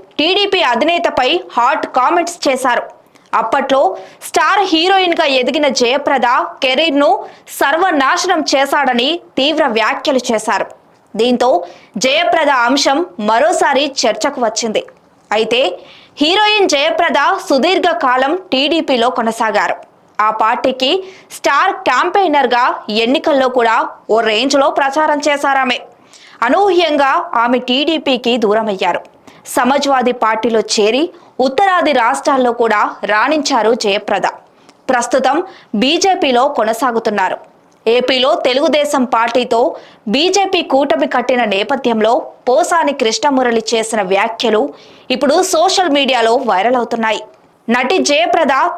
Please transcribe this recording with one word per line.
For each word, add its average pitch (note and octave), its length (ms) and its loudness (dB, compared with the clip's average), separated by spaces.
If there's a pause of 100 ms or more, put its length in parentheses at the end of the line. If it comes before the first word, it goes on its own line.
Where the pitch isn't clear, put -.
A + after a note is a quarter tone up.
(180)
టీడీపీ F#4+ 440 0
అధినేతపై D4 760 0 (160)
హాట్ C4+ 300 0
కామెంట్స్ D#4+ 600 -2
చేశారు. B3+ 340 0 (520)
అప్పట్లో C4+ 640 0 (300)
స్టార్ F4 360 2
హీరోయిన్గా F4 640 2
ఎదిగిన C#4 440 0
జయప్రద B3+ 600 0 (340)
కెరీర్ను D4 640 0 (240)
సర్వనాశనం D#4+ 960 0 (120)
చేశాడని C#4 640 0 (160)
తీవ్ర D4 300 2
వ్యాఖ్యలు B3+ 540 0 (120)
చేశారు. A3+ 340 -2 (500)
దీంతో B3 480 2 (320)
జయప్రద D4 540 0
అంశం C#4 560 0 (140)
మరోసారి C#4 720 2 (140)
చర్చకు C4+ 340 -2
వచ్చింది. A3 460 -2 (460)
అయితే A#3 460 0 (420)
హీరోయిన్ G#4 480 2
జయప్రద D#4+ 680 0 (120)
సుదీర్ఘ E4+ 420 2
కాలం C4+ 480 0 (140)
టీడీపీలో C4+ 580 0
కొనసాగారు. A3 640 -2 (460)
ఆ G#3+ 100 2
పార్టీకి B3+ 760 -2 (260)
స్టార్ D#4+ 420 0
క్యాంపెయినర్గా D4 1000 0 (160)
ఎన్నికల్లో C4 580 0
కూడా B3 400 0 (220)
ఓ A3 100 2
రేంజ్లో C4+ 500 2
ప్రచారం D4+ 580 0
చేశారామె. C#4 500 0 (640)
అనూహ్యంగా D#4+ 920 2
ఆమె B3 240 2
టీడీపీకి B3+ 800 0
దూరమయ్యారు. G3+ 640 0 (460)
సమాజ్వాదీ C4 680 0
పార్టీలో A3+ 480 0
చేరి A3+ 500 0 (300)
ఉత్తరాది D4+ 520 2
రాష్ట్రాల్లో C4 600 0
కూడా A3+ 420 0 (100)
రాణించారు A#3+ 680 0
జయప్రద. G3+ 520 -2 (600)
ప్రస్తుతం B3+ 540 0 (320)
బీజేపీలో D4 760 2
కొనసాగుతున్నారు. A3+ 880 -2 (500)
ఏపీలో B3 480 2
తెలుగుదేశం D4 720 0
పార్టీతో A#3 720 0 (320)
బీజేపీ F#4 540 0
కూటమి C#4+ 440 0
కట్టిన B3+ 380 0
నేపథ్యంలో A3+ 800 0 (260)
పోసాని D#4+ 440 2
కృష్ణమురళి B3 720 0 (120)
చేసిన A3 280 -2
వ్యాఖ్యలు G#3+ 680 0 (420)
ఇప్పుడు C#4 320 2
సోషల్ F#4 480 0
మీడియాలో B3 460 2
వైరల్ A3+ 380 0
అవుతున్నాయి. A3+ 480 -2 (480)
నటి B3+ 280 2
జయప్రద D4 560 2 (240)